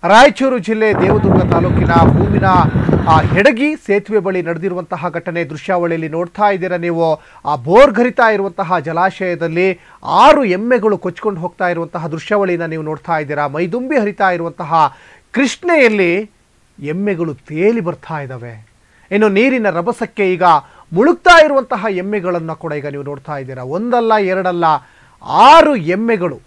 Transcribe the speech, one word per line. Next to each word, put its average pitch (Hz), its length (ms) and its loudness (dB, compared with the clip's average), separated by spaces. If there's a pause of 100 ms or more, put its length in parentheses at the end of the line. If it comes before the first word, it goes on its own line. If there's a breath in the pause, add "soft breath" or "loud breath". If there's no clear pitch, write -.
ರಾಯಚೂರು 247 540 4
ಜಿಲ್ಲೆ 214 360 0
ದೇವದುರ್ಗ 190 580 2
ತಾಲೂಕಿನ 170 400 0
ಹೂವಿನ, 170 540 2 (600)
ಆ, 160 120 4
ಹೆಡಗಿ 226 560 2
ಸೇತುವೆ 208 440 -2
ಬಳಿ 185 220 -2
ನಡೆದಿರುವಂತಹ 170 680 -6
ಘಟನೆ 170 340 -6
ದೃಶ್ಯಾವಳಿಯಲ್ಲಿ 165 680 -4
ನೋಡ್ತಾ 175 400 -2
ಇದ್ದೀರಾ 180 280 -4
ನೀವು. 165 380 -2 (300 loud breath)
ಆ 147 100 -2
ಬೋರ್ಗರಿತಾ 226 760 4
ಇರುವಂತಹ 196 500 -2
ಜಲಾಶಯದಲ್ಲಿ 175 1000 -2 (260 soft breath)
ಆರು 262 380 4
ಎಮ್ಮೆಗಳು 208 540 0
ಕೊಚ್ಕೊಂಡು 185 420 -6
ಹೋಗ್ತಾ 180 300 -4
ಇರುವಂತಹ 170 380 -6
ದೃಶ್ಯಾವಳಿನ 175 580 -2
ನೀವು 160 180 -8
ನೋಡ್ತಾ 156 360 -6
ಇದ್ದೀರಾ. 147 280 -4
ಮೈದುಂಬಿ 190 500 -4
ಹರಿತಾ 208 340 -2
ಇರುವಂತಹ 165 680 -2 (340 loud breath)
ಕೃಷ್ಣೆಯಲ್ಲಿ 220 1000 0 (480)
ಎಮ್ಮೆಗಳು 165 540 -6
ತೇಲಿ 190 480 -2
ಬರ್ತಾ 160 380 -8
ಇದ್ದಾವೆ. 120 480 -16 (440 soft breath)
ಇನ್ನು 214 180 2
ನೀರಿನ 226 400 0
ರಭಸಕ್ಕೆ 185 640 -4
ಈಗ 175 100 -2 (500 soft breath)
ಮುಳುಗ್ತಾ 330 520 6
ಇರುವಂತಹ 262 440 -2
ಎಮ್ಮೆಗಳನ್ನ 180 640 -6
ಕೂಡ 156 200 -10
ಈಗ 147 140 -8
ನೀವು 143 160 -10
ನೋಡ್ತಾ 143 340 -12
ಇದ್ದೀರಾ. 131 260 -12
ಒಂದಲ್ಲ, 226 500 -2
ಎರಡಲ್ಲ, 185 520 -2 (580 soft breath)
ಆರು 285 520 6
ಎಮ್ಮೆಗಳು. 180 720 -4